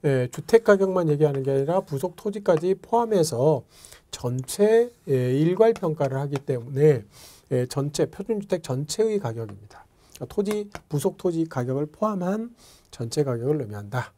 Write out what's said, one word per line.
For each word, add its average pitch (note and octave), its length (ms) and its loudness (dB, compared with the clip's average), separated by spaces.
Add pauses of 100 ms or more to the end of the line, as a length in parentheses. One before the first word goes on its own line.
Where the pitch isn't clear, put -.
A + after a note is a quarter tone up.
예, B2+ 260 2
주택 A3 320 2
가격만 F#3 460 4
얘기하는 C#3+ 340 2
게 C3+ 80 0
아니라 C#3+ 300 2
부속 D3+ 340 -6
토지까지 F#3+ 600 0
포함해서 D#3+ 880 0 (480)
전체, G#3 760 0 (200)
예, B2+ 280 2
일괄 F3+ 360 4
평가를 C#3+ 460 -2
하기 C#3+ 180 -4
때문에, C3+ 680 2 (480)
예, B2 140 0
전체, D3 400 -2
표준주택 G3 580 -4
전체의 G3+ 560 -2
가격입니다. A2 680 -10 (300)
그러니까 - 180 -12
토지, G#3 360 -4 (180)
부속 D3 300 -2
토지 E3 280 -2
가격을 C#3 420 -4
포함한 G#3+ 680 -4 (360)
전체 A#2+ 340 -4
가격을 C3 340 -2
의미한다. G#2 580 -8